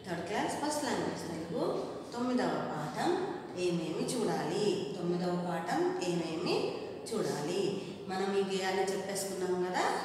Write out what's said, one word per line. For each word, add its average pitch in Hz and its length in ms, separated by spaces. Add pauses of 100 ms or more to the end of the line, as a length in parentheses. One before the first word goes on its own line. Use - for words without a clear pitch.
Third 170 240
class 226 320
first 302 280
language 175 420
తెలుగు 170 340 (500)
తొమ్మిదవ 233 400 (180)
పాఠం 233 380 (560)
ఏమేమి 170 460
చూడాలి. 190 540 (320)
తొమ్మిదవ 175 360 (140)
పాఠం 175 340 (280)
ఏమేమి 170 460 (540)
చూడాలి. 180 540 (480)
మనం 196 180 (120)
ఈ - 100
గేయాన్ని 190 400
చెప్పేసుకున్నాం 185 640 (100)
కదా 185 200 (200)